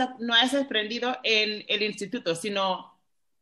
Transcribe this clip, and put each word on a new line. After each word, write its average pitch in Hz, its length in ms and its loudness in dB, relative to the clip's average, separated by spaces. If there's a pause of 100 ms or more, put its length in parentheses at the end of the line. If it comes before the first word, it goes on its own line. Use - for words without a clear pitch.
(200)
no 233 160 -2
has 254 180 4
aprendido 240 680 0
en 214 440 2
el 208 140 0
instituto, 208 540 -2
sino 190 680 -2 (400)